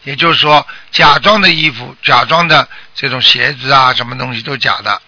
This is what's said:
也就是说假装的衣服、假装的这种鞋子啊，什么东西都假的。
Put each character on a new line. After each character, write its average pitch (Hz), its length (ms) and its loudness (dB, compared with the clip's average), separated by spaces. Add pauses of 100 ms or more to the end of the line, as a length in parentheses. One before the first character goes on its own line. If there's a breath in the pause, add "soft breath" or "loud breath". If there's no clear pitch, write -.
也 139 120 -10
就 170 160 0
是 151 40 2
说 151 320 2 (240 loud breath)
假 151 260 4
装 202 240 2
的 185 80 4
衣 156 220 0
服、 120 320 -14
假 127 220 2
装 165 220 0
的 147 200 2 (260 loud breath)
这 - 160 -6
种 127 100 -6
鞋 123 340 0
子 131 180 -4
啊， 131 220 4
什 123 120 -4
么 123 120 -10
东 127 180 -8
西 113 80 -8
都 139 140 -8
假 113 260 -2
的。 104 240 -4